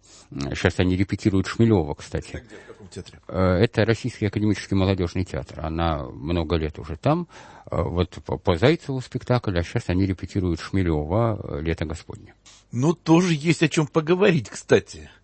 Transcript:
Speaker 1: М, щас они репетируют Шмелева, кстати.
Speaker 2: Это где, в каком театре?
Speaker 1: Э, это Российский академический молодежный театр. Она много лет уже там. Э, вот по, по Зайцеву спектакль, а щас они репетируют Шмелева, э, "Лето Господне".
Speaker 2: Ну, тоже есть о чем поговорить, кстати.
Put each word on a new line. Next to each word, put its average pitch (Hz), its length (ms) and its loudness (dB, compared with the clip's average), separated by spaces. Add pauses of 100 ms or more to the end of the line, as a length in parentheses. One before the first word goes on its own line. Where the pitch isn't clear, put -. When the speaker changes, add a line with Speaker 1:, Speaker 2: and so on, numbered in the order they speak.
(320)
Speaker 1:
М, 69 240 -6
щас - 240 0
они 90 160 2
репетируют 95 500 0
Шмелева, 95 480 2
кстати. - 360 -8
Speaker 2:
Это - 100 -10
где, - 160 -20
в - 100 -20
каком - 220 -20
театре? - 400 -18
Speaker 1:
Э, - 100 -4 (240)
это 113 220 2
Российский 113 420 -2
академический 101 500 0
молодежный 92 480 2
театр. - 360 -10
Она 80 420 -2
много 80 540 -2
лет 78 240 -4
уже 69 160 -10
там. 165 320 0 (420)
Э, 78 120 -2
вот 87 420 -2
по, - 120 -4
по 90 200 0
Зайцеву 131 440 2
спектакль, - 560 -2
а 87 60 0
щас 113 240 -4
они 92 200 2
репетируют 90 520 -2
Шмелева, 95 840 0
э, - 200 -8
"Лето 80 240 -2
Господне". - 500 -12 (400)
Speaker 2:
Ну, 139 200 0
тоже 165 400 4
есть 156 280 0
о 156 60 6
чем 156 180 0
поговорить, 165 640 2
кстати. - 600 0 (140)